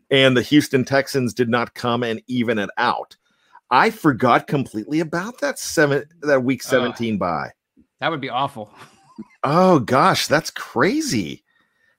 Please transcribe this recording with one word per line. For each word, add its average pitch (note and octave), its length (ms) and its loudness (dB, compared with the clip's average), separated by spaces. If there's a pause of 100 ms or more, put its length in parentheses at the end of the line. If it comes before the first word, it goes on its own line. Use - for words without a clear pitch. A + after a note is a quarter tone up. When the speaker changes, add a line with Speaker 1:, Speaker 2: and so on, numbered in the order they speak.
(120)
Speaker 1:
and C3+ 240 4
the B2 60 4
Houston C#3+ 420 2
Texans C3+ 500 -2
did B2 140 -2
not A#2+ 280 -4
come A#2+ 280 -2
and A2+ 240 -6
even A#2 320 -2
it G2 180 -4
out. A2 380 -4 (560)
I D3 180 4
forgot C3+ 580 2
completely C3+ 520 -4
about F3 400 -6
that C#4+ 180 -4
seven, C#3+ 460 0 (200)
that C#3+ 200 2
week B2+ 220 -2
Speaker 2:
Ugh. - 40 -14
Speaker 1:
seventeen A#2+ 480 -2
bye. E2 340 -4 (480)
Speaker 2:
That C#3+ 120 -4
would D#3 100 -8
be C3 80 -10
awful. A#2+ 460 -6
<laughs> - 40 -20 (640)
Speaker 1:
Oh, E3+ 360 4
gosh, C3+ 480 2
that's D#3 220 0
crazy. C#3+ 920 -2 (560)